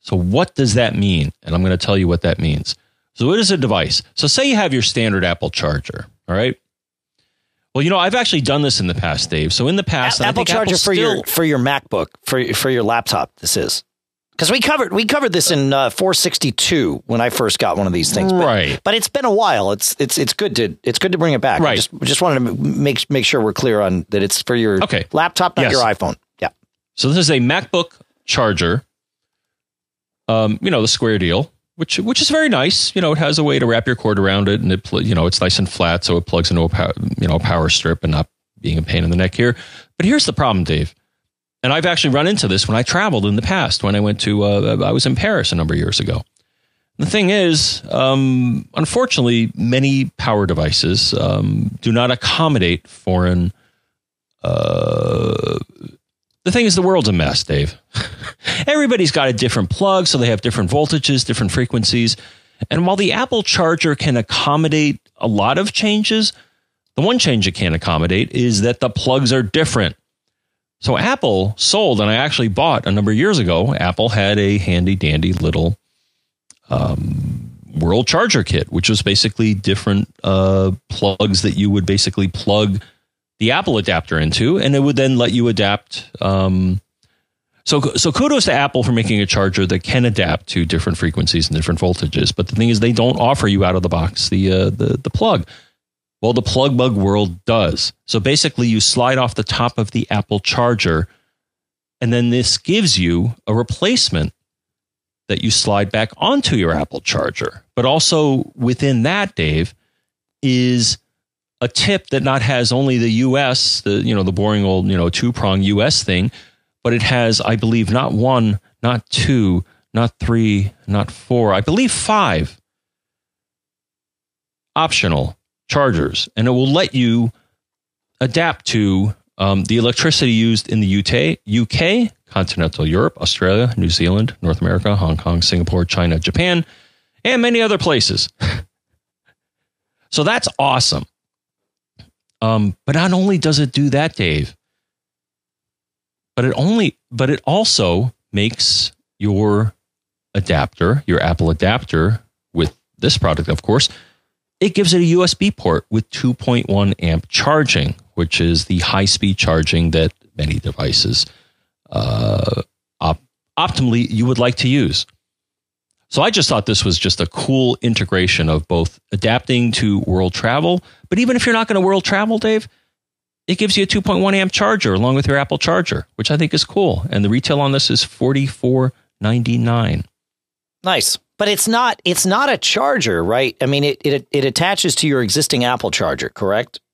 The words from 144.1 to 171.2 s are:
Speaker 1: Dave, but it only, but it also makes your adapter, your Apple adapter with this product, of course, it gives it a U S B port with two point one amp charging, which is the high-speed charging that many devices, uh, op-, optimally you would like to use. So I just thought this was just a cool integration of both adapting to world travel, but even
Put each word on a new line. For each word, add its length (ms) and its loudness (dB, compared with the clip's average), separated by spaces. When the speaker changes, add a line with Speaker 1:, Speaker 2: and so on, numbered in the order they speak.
Speaker 1:
Dave, 400 -2
but 80 0
it 100 2
only, 440 0
but 200 0
it 160 -2
also 640 2
makes 640 -2
your 560 2
adapter, 720 0
your 160 2
Apple 260 0
adapter 720 0
with 240 -2
this 180 0
product, 320 0
of 140 -2
course, 260 2
it 140 0
gives 180 2
it 80 4
a 40 4
U 200 4
S 80 2
B 180 0
port 380 -2
with 220 -2
two 240 -2
point 340 -2
one 300 2
amp 300 -2
charging, 640 0
which 260 -2
is 280 2
the 140 0
high-speed 580 0
charging 540 2
that 200 2
many 220 -2
devices, 640 -2
uh, 720 0
op-, 220 -2
optimally 520 0
you 160 0
would 120 0
like 180 2
to 120 0
use. 380 0
So 120 -2
I 80 4
just 180 0
thought 200 0
this 180 0
was 140 0
just 240 -2
a 40 -2
cool 540 0
integration 680 0
of 180 -2
both 320 -2
adapting 600 0
to 280 0
world 340 0
travel, 480 0
but 100 0
even 180 2